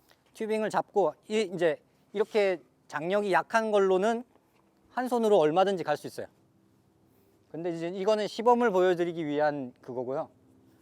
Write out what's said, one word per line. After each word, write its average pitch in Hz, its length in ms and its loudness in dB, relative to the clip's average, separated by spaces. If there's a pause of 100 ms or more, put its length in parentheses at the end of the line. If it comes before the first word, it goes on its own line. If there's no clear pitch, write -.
(340)
튜빙을 214 360 -4
잡고 175 440 0 (140)
이, 214 260 -2
이제 170 260 0 (320)
이렇게 202 500 0 (260)
장력이 185 440 -2
약한 220 380 0
걸로는 202 540 2 (640)
한 247 180 -6
손으로 226 300 4
얼마든지 170 460 2
갈 151 120 -2
수 - 100 -14
있어요. 113 200 -12 (1200)
근데 170 220 -6
이제 165 160 -6
이거는 202 400 -2
시범을 240 420 2
보여드리기 175 560 0
위한 147 540 -2
그거고요. 131 480 -8 (540)